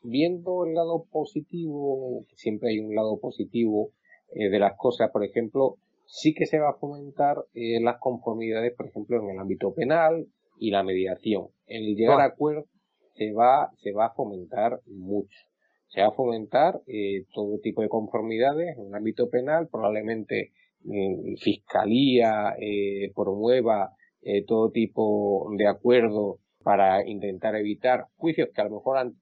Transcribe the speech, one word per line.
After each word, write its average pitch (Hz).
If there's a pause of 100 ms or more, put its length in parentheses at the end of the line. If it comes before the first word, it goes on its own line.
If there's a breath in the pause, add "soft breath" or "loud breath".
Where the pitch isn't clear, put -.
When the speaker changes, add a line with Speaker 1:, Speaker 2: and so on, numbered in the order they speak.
Speaker 1:
Viendo 175
el 165
lado 165
positivo, 143
que -
siempre 113
hay 107
un 107
lado 110
positivo, 110 (420 soft breath)
eh, 104
de 98
las 101
cosas, 120
por 104
ejemplo, 120 (300)
sí -
que 156
se 156
va 147
a -
fomentar, 143 (180)
eh, 117
las 120
conformidades, 117
por -
ejemplo, 110
en 98
el 95
ámbito 98
penal 160 (320)
y 110
la 98
mediación. 95 (160)
El 110
llegar 120
Speaker 2:
Ah. 139
Speaker 1:
a -
acuerdos 151 (500)
se 107
va, 127
se 101
va 107
a -
fomentar 104
mucho. 98 (520)
Se -
va 104
a 107
fomentar, 127
eh, 101
todo 104
tipo 113
de 107
conformidades 117
en 101
el 98
ámbito 110
penal, 147
probablemente, 107 (380)
eh, 98
fiscalía, 110
eh, 101
promueva, 104 (320 soft breath)
eh, 101
todo 113
tipo 104
de 98
acuerdo 104 (240)
para 98
intentar 104
evitar 107 (100)
juicios 156
que -
a 104
lo 104
mejor 135
antes 127